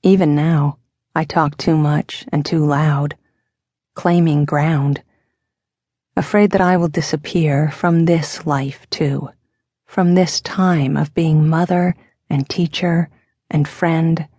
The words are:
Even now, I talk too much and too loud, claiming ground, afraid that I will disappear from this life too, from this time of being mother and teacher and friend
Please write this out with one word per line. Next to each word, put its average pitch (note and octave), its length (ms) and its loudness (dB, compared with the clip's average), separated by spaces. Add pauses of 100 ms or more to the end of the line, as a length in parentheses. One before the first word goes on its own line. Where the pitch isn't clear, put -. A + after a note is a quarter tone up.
Even F#3 320 4
now, D3 440 2 (360)
I D#3 120 -2
talk D3 320 -2
too E3 180 0
much D3 560 -2
and D3 140 -2
too D#3+ 200 0
loud, D3 520 0 (760)
claiming E3 500 2
ground, D3 580 -2 (1120)
afraid G#3 360 2
that F#3+ 100 0
I F3+ 160 2
will E3+ 100 0
disappear D3+ 840 -2
from E3 340 0
this E3 400 -2
life C#3 440 -4
too, C#3 400 -4 (560)
from F3 280 0
this F3+ 260 2
time D#3+ 560 0
of D3 180 -2
being D#3 360 2
mother F3 460 0 (340)
and C#3 180 -2
teacher E3+ 600 -2 (400)
and D3 180 -2
friend E3 600 -2 (120)